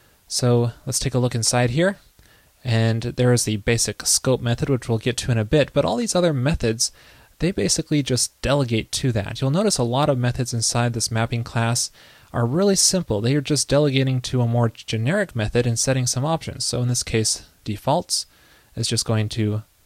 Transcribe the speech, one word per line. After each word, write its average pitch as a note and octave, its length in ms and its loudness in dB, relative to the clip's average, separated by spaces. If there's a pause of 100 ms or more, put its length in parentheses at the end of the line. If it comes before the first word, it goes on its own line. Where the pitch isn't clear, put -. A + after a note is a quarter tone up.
(280)
So A#2+ 440 2 (140)
let's C3 140 -4
take C3 140 -2
a C3 40 0
look B2 160 0
inside A#2+ 360 0
here. E3+ 280 0 (680)
And A2+ 380 2
there B2 300 2
is A#2+ 120 4
the A2 140 0
basic A2 460 -2
scope - 360 2
method, A#2+ 280 -2
which C3 200 0
we'll A2+ 100 2
get A#2+ 200 -2
to - 120 -4
in A#2 80 2
a G#2+ 60 0
bit, C3+ 280 2
but C#3+ 120 2
all F3 100 0
these A#3 220 -2
other F3 160 2
methods, B2 580 0 (480)
they E3+ 140 0
basically D#3+ 500 0
just - 400 -2
delegate A#2+ 500 0
to C3 200 -2
that. A2 280 -4
You'll C3+ 120 0
notice G3 260 2
a B2+ 60 0
lot C3 240 0
of C3+ 100 2
methods B2 340 -2
inside A#2+ 400 0
this A#2 200 -4
mapping A#2 320 -2
class A#2 480 -2 (400)
are A#2+ 120 0
really F#3 300 2
simple. E3+ 460 2
They A#2+ 160 2
are D3 40 2
just C#3 280 -2
delegating C3+ 540 2
to - 180 0
a A#2+ 80 2
more A#2 200 2
generic C3+ 680 -4
method A2+ 280 0
and A#2 140 0
setting C3 300 0
some B2+ 160 -2
options. D#3 400 -4
So A#2+ 180 -2
in B2 60 0
this B2 160 -2
case, - 420 -2 (160)
defaults - 640 -4 (480)
is A#2 140 -4
just A2+ 160 -2
going A2 240 0
to G#2+ 340 -2 (240)